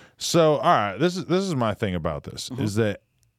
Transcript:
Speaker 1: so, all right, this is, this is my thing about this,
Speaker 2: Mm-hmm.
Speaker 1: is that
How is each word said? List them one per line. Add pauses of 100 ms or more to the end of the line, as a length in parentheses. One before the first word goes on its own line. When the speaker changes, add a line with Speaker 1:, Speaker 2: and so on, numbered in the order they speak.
(180)
Speaker 1:
so,
all
right,
this
is,
this
is
my
thing
about
this,
Speaker 2:
Mm-hmm.
Speaker 1:
is
that (380)